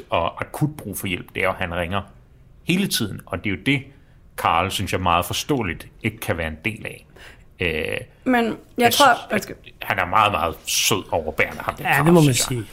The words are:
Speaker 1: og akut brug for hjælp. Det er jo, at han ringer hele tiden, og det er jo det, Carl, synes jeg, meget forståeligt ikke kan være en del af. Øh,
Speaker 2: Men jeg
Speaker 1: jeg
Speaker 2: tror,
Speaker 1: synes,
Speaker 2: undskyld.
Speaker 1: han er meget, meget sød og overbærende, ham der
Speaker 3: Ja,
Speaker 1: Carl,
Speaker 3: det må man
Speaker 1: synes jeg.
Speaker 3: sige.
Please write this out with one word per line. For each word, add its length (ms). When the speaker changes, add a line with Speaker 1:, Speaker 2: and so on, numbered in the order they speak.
Speaker 1:
og 300
akut 360
brug 220
for 80
hjælp. 280
Det 60
er 40
jo, 60
at 80
han 160
ringer 260
hele 220
tiden, 400
og 180
det 80
er 40
jo 100
det, 160
Carl, 340
synes 220
jeg, 80
meget 240
forståeligt 640
ikke 160
kan 200
være 100
en 160
del 220
af. 200
Øh, 80
Speaker 2:
Men 200
jeg 100
Speaker 1:
jeg 140
Speaker 2:
tror, 220
Speaker 1:
synes, 180
Speaker 2:
undskyld. 240
Speaker 1:
han 160
er 80
meget, 260
meget 220
sød 460
og 120
overbærende, 360
ham 140
der 140
Speaker 3:
Ja, 60
Speaker 1:
Carl, 120
Speaker 3:
det 80
må 60
man 140
Speaker 1:
synes 40
jeg. 80
Speaker 3:
sige. 260